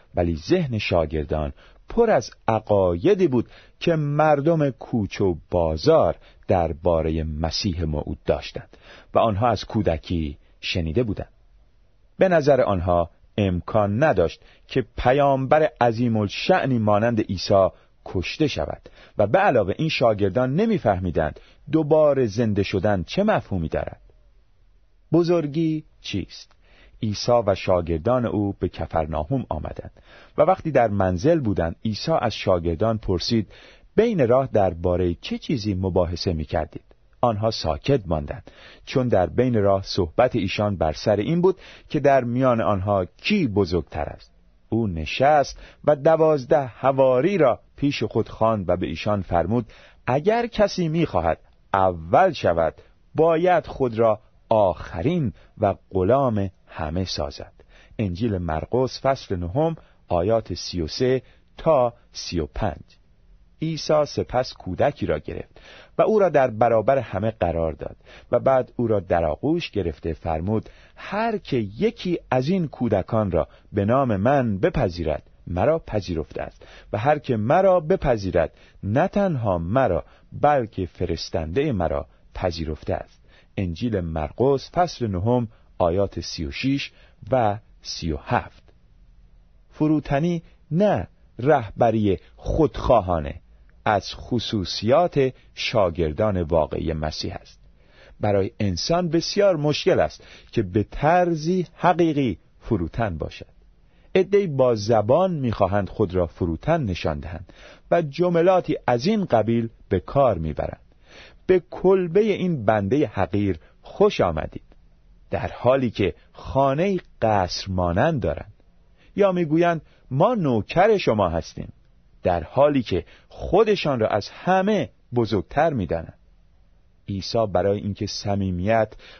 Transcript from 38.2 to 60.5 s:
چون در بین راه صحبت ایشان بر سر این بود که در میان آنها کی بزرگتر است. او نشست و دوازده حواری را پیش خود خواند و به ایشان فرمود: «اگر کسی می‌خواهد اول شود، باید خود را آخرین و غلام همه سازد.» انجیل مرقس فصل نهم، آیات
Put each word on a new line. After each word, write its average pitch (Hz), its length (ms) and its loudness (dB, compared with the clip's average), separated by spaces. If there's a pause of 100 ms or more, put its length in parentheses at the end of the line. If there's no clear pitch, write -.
چون 127 240 -2
در 98 180 2
بین 120 280 0
راه 98 280 2
صحبت 110 540 0
ایشان 104 400 -2
بر 80 160 0
سر 104 240 0
این 151 240 0
بود 180 180 2 (300)
که 151 120 -2
در 135 240 4
میان 120 360 2
آنها 98 440 0
کی 185 440 -2
بزرگتر 92 540 -2
است. - 300 -12 (360)
او 113 180 0
نشست 127 720 0 (260)
و 147 120 4
دوازده 156 680 2
حواری 131 720 2
را 127 220 4 (160)
پیش 143 260 -2
خود 110 260 -2
خواند 110 400 0
و 90 80 2
به 92 100 -4
ایشان 98 360 -2
فرمود: 90 440 0 (400)
«اگر 202 400 0
کسی 196 420 0
می‌خواهد 95 500 0 (360)
اول 95 580 2
شود، 82 420 0 (400)
باید 165 520 2
خود 120 320 -4
را 110 220 4 (280)
آخرین 107 840 0 (260)
و 101 160 2 (160)
غلام 101 600 2 (160)
همه 82 380 -6
سازد.» - 480 -10 (460)
انجیل 101 400 -2
مرقس 87 640 -4
فصل 131 360 -2
نهم، 131 400 -4 (320)
آیات 98 460 0